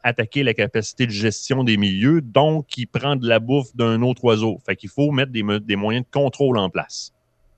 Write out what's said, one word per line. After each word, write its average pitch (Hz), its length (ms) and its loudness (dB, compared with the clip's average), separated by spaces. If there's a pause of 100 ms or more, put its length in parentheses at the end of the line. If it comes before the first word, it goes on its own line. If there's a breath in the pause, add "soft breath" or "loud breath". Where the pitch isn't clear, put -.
attaquer 120 420 -2
la 117 100 2
capacité 107 500 -2
de 120 60 0
gestion 110 520 -2
des 113 140 2
milieux, 101 460 2
donc 143 560 0
il 120 80 -6
prend 139 300 -4
de 120 120 -4
la 113 100 4
bouffe 123 380 -2
d'un 113 240 2
autre 123 240 0
oiseau. 110 400 2
Fait 98 120 -4
qu'il - 120 -16
faut 147 220 0
mettre 135 200 0
des 113 120 -2
me-, 104 180 0
des 104 160 -2
moyens 110 300 -2
de - 40 -20
contrôle 135 460 0
en 95 140 0
place. - 420 -8 (460)